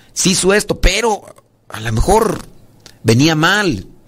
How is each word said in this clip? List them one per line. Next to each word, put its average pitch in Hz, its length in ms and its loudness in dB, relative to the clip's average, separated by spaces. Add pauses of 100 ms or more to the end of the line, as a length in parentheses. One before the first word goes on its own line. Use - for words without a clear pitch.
(120)
sí - 180 -2
hizo 185 220 0
esto, - 280 -2
pero 208 440 0 (440)
a 110 120 -16
lo 113 120 -8
mejor 190 480 0 (640)
venía 139 320 2
mal. 165 500 -2 (220)